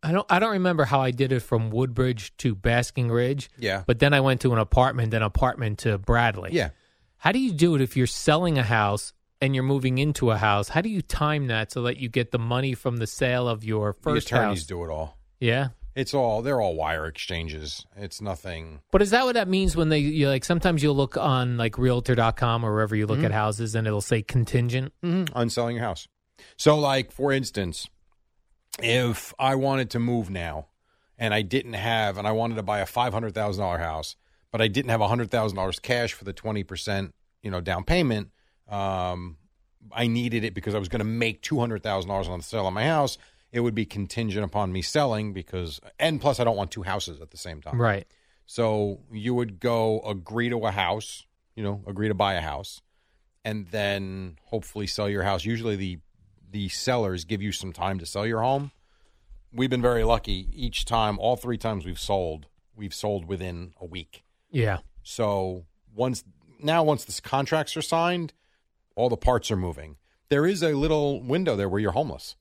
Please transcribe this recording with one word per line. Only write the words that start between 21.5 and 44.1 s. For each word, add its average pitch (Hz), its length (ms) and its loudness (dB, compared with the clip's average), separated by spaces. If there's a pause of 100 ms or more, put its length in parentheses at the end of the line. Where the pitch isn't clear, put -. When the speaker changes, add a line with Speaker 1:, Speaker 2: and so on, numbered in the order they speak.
Speaker 1:
like, 113 200 0
Realtor 123 380 4
dot 113 220 4
com 117 260 2
or 110 80 0
wherever 107 240 2
you 107 100 2
look 110 120 2
Speaker 2:
Mm-hmm. 156 80 2
Speaker 1:
at 104 60 2
houses 107 440 0
and 113 100 0
it'll 107 140 0
say 113 220 0
contingent? 123 680 0 (120)
Speaker 2:
Mm-hmm. 175 320 0
On 120 140 2
selling 120 260 -2
your 117 80 -4
house. 95 240 -6 (480)
So, 151 220 6
like, 135 340 2
for 139 180 0
instance, 110 580 -2 (960)
if 120 560 0
I 135 160 2
wanted 135 360 0
to 123 80 -2
move 117 320 0
now 82 380 -6 (500)
and 113 160 0
I 107 80 2
didn't 120 320 -2
have, 107 420 0
and 101 100 -4
I 107 60 2
wanted 113 220 0
to 110 80 -4
buy 104 180 -2
a 95 60 -2
five 123 260 -2
hundred 110 220 -4
thousand 104 280 -2
dollar 87 140 -2
house, 80 400 -6 (340)
but 110 120 0
I 113 60 4
didn't 120 240 -2
have 113 100 4
a 101 60 4
hundred 117 220 0
thousand 110 260 0
dollars 95 220 -4
cash 120 360 -2
for - 100 -20
the 98 80 -8
twenty 104 320 -6
percent, 98 500 -6 (280)
you 107 80 -8
know, 90 100 -4
down 87 240 -4
payment, 139 460 0 (360)
um, 90 720 -4 (560)
I 120 140 -2
needed 117 360 -2
it 104 120 -6
because 101 200 -6
I 107 40 0
was 95 100 -4
gonna 107 160 -2
make 113 380 -2
two 147 180 -2
hundred 117 220 -2
thousand 98 260 -2
dollars 98 200 -2
on 90 100 -6
the 85 60 -12
sale 104 220 -4
of 95 60 -2
my 104 140 -2
house. 151 320 2 (340)
It 120 80 0
would 120 140 2
be 110 100 0
contingent 104 640 -4